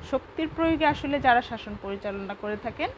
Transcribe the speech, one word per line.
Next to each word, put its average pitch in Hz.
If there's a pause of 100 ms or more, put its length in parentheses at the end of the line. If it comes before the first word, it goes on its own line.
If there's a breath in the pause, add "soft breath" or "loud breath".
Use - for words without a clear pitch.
(120)
শক্তির 311
প্রয়োগে 320
আসলে 285
যারা 247
শাসন 214
পরিচালনা 196
করে 208
থাকেন 226